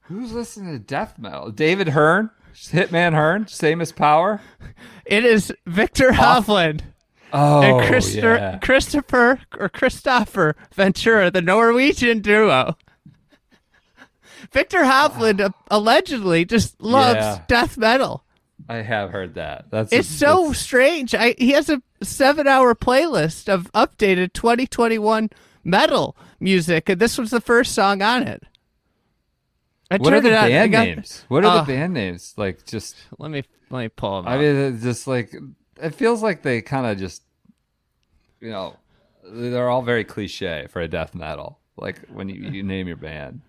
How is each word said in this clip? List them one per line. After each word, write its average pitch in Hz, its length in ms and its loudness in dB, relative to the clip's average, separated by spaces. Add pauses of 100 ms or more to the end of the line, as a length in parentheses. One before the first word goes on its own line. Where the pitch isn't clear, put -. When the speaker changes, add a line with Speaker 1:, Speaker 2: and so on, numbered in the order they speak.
Speaker 1:
Who's 220 300 -14
listening 220 420 -10
to 131 40 -10
death 139 400 -8
metal? 92 320 -14
David 160 380 0
Hearn? 160 420 4 (240)
Hitman 170 600 0
Hearn? 165 320 2
Samus 165 500 -2
Power? 165 460 2 (640)
Speaker 2:
It 214 180 0
is 220 280 4 (140)
Victor 220 440 2
Speaker 1:
Off- 240 360 4
Speaker 2:
Hovland 165 360 0 (500)
Speaker 1:
Oh, 147 300 4
Speaker 2:
and 127 260 4
Christer-, 226 480 2
Speaker 1:
yeah. 196 220 -4
Speaker 2:
Christopher 262 840 0 (180)
or 196 120 -4
Christopher 220 840 0 (180)
Ventura, 196 560 2
the 185 100 0
Norwegian 233 800 2
duo. 202 560 2 (1800)
Victor 339 300 0
Hovland, 262 580 2
uh, 202 100 0 (200)
allegedly 214 760 2
just - 360 -2
loves 247 400 4
Speaker 1:
Yeah. 214 260 -4
Speaker 2:
death 247 320 0
metal. 226 460 0 (440)
Speaker 1:
I 117 140 -10
have 104 280 -4
heard 92 240 -8
that. 78 360 -12
That's 110 220 -4
Speaker 2:
It's - 180 0
Speaker 1:
a, - 20 -10
Speaker 2:
so 311 360 2
Speaker 1:
that's 262 120 -4
Speaker 2:
strange. 269 540 0
I, 226 240 0
he 247 140 2
has 285 160 0
a 294 140 -2 (200)
seven-hour 269 720 2
playlist 247 720 0
of 190 240 -2
updated 196 600 0
twenty 240 340 0
twenty-one 220 640 -2 (340)
metal 220 520 0 (240)
music, 175 480 0
and 185 120 0
this 233 180 0
was 226 120 -6
the 240 100 -2
first 233 340 0
song 196 280 0
on 240 240 0
it. - 160 -12 (1500)
I 180 60 0
Speaker 1:
What 156 160 4
are 202 40 6
Speaker 2:
turned 254 100 4
Speaker 1:
the 233 40 6
Speaker 2:
it 220 80 4
on, 214 60 4
I - 40 2
Speaker 1:
band 151 240 4
Speaker 2:
got, 220 140 4
Speaker 1:
names? - 420 -10
What 147 160 0
are 180 120 6
the 165 60 2
Speaker 2:
uh, - 40 -2
Speaker 1:
band 147 280 -4
names? 92 420 -8
Like, 95 280 -6
just - 300 -12 (240)
Speaker 2:
let 151 120 -14
me, 143 120 -8 (280)
let 127 100 -10
me 113 80 -8
pull 98 300 -8
'em 92 100 -10
Speaker 1:
I 123 60 -4
Speaker 2:
up. 139 60 -2
Speaker 1:
mean, 147 160 2
it's 135 280 -4
just 123 240 -6
like, 127 260 -6 (480)
it 160 120 -6
feels 233 280 -2
like 208 200 -4
they 120 200 -4
kinda 127 320 -6
just, 95 280 -12 (1160)
you 113 100 -16
know, 95 260 -12 (480)
they're 123 440 -6
all 127 140 -2
very 117 220 -2
cliche 90 640 -10
for 92 100 -10
a 82 80 -6
death 80 260 -8
metal. 76 440 -14 (180)
Like 98 320 -12
when 98 200 -14
you, 95 120 -14 (100)
you 98 120 -12
name 95 240 -8
your 85 120 -12
band. 76 500 -16